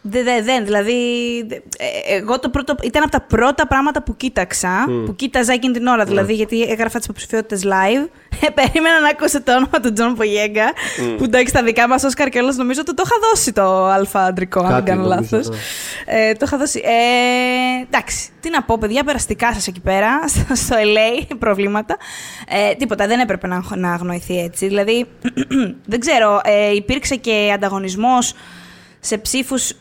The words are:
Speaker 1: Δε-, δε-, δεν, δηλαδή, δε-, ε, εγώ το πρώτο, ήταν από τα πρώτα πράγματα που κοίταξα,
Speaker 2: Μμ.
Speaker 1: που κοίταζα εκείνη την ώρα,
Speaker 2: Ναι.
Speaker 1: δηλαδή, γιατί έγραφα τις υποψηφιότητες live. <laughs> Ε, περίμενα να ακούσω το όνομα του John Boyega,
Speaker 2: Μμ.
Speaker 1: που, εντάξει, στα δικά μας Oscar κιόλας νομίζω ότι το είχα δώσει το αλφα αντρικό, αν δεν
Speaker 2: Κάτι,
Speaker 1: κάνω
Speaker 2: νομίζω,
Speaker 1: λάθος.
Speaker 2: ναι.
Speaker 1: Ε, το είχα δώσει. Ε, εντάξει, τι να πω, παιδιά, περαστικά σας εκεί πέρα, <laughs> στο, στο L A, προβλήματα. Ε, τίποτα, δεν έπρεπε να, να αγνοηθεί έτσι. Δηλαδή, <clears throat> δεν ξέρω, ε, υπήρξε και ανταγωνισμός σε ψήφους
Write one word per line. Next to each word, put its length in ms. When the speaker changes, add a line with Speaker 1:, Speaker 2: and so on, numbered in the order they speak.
Speaker 1:
Δε-, 160
δε-, 180
δεν, 240
δηλαδή, 280
δε-, 80
ε, 600
εγώ 240
το 100
πρώτο, 340
ήταν 200
από 80
τα 100
πρώτα 460
πράγματα 360
που 140
κοίταξα, 720
Speaker 2:
Μμ. 160
Speaker 1:
που 100
κοίταζα 380
εκείνη 200
την 140
ώρα, 100
Speaker 2:
Ναι. 60
Speaker 1:
δηλαδή, 300
γιατί 280
έγραφα 360
τις 100
υποψηφιότητες 580
live. 440
<laughs> 40
Ε, 80
περίμενα 500
να 100
ακούσω 340
το 120
όνομα 240
του 180
John 240
Boyega, 460
Speaker 2:
Μμ. 40
Speaker 1:
που, 80
εντάξει, 240
στα 160
δικά 240
μας 180
Oscar 260
κιόλας 240
νομίζω 260
ότι 120
το 120
είχα 100
δώσει 240
το 320
αλφα 380
αντρικό, 360
αν 60
δεν 100
Speaker 2:
Κάτι, 140
Speaker 1:
κάνω 180
Speaker 2:
νομίζω, 140
Speaker 1:
λάθος. 280
Speaker 2:
ναι. 60
Speaker 1:
Ε, 280
το 120
είχα 120
δώσει. 260
Ε, 1000
εντάξει, 380
τι 100
να 140
πω, 160
παιδιά, 240
περαστικά 500
σας 140
εκεί 120
πέρα, 420
<laughs> 60
στο, 280
στο 200
L 460
A, 80
προβλήματα. 580
Ε, 260
τίποτα, 340
δεν 120
έπρεπε 280
να, 160
να 180
αγνοηθεί 460
έτσι. 280
Δηλαδή, 380
<clears throat> 460
δεν 80
ξέρω, 440
ε, 320
υπήρξε 400
και 380
ανταγωνισμός 800
σε 180
ψήφους 640